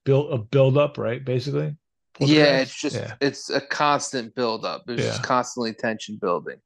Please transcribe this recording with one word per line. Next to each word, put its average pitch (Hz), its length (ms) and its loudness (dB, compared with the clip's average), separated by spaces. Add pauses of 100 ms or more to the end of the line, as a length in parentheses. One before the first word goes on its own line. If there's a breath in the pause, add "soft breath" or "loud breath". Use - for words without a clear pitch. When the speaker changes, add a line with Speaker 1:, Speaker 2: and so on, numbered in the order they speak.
Speaker 1:
build, 139 280 2
a 139 60 -2
build 131 400 4
up, 147 220 2
right? 117 240 -4
Basically. 139 520 -4 (440)
Speaker 2:
Yeah, 143 400 6
Speaker 1:
Poltergeist? - 20 2 (100)
Speaker 2:
it's - 100 -12
just, 143 140 -4
Speaker 1:
Yeah. 110 260 -8
Speaker 2:
it's 139 280 -2
a 139 120 0
constant 139 720 -2
build 113 300 -2
up. - 200 -6
There's 120 180 -4
just 113 180 -2
Speaker 1:
Yeah. - 60 -6
Speaker 2:
constantly 120 460 -2
tension 107 480 -6
building. 78 440 -2